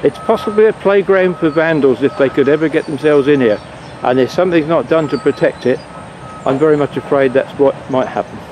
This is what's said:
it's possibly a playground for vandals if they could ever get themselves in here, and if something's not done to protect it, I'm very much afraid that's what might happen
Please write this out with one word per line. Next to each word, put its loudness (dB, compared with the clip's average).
it's -2
possibly 0
a 4
playground 2
for 0
vandals 2
if 0
they 2
could 2
ever 2
get -2
themselves 2
in 4
here, 2
and 2
if 2
something's 0
not 0
done 0
to -2
protect -2
it, 0
I'm 0
very 2
much -2
afraid 0
that's 0
what 4
might 0
happen -8